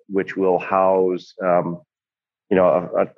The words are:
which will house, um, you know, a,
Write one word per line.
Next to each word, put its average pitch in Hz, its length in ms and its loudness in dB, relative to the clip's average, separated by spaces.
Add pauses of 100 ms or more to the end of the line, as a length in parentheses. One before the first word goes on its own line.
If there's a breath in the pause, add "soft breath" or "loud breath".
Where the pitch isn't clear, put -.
which 95 260 -4
will 92 240 0
house, 92 840 0
um, 87 400 0 (680)
you 98 80 0
know, 92 100 4 (300)
a, 92 60 0 (160)